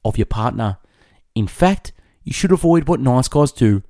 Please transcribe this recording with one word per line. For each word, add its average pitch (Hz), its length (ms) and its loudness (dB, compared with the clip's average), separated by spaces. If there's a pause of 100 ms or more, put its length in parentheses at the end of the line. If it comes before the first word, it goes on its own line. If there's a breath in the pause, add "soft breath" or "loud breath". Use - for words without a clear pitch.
of 107 140 -2
your 107 80 2
partner. 110 540 -4 (560)
In 107 100 -2
fact, - 460 -2 (320)
you 143 100 -8
should 180 180 0
avoid 170 360 2
what 170 120 0
nice 127 280 2
guys 147 240 2
do 104 380 0